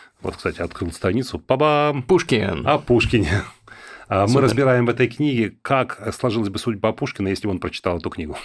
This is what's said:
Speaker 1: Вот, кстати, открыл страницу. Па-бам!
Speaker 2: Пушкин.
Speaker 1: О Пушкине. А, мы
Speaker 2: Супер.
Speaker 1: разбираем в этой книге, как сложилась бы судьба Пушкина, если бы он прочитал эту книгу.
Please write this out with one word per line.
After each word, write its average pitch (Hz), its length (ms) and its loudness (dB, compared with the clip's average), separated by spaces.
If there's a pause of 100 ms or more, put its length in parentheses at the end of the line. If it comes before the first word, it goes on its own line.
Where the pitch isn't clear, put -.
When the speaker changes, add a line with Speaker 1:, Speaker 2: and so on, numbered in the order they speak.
(220)
Speaker 1:
Вот, - 140 -6
кстати, 85 240 -6
открыл 85 300 -6
страницу. 101 480 -2
Па-бам! 147 640 2
Speaker 2:
Пушкин. 110 640 0
Speaker 1:
О 147 120 4
Пушкине. 110 640 2 (680)
А, 98 140 2
мы 101 60 2
Speaker 2:
Супер. 135 160 4
Speaker 1:
разбираем 123 420 4
в - 20 0
этой 127 180 2
книге, 120 460 0 (100)
как 127 500 -2
сложилась 110 360 0
бы 98 100 -6
судьба 110 340 -2
Пушкина, - 360 -4
если 98 180 -2
бы 101 60 -2
он 90 80 -4
прочитал 90 380 -4
эту 85 120 -6
книгу. 76 340 -8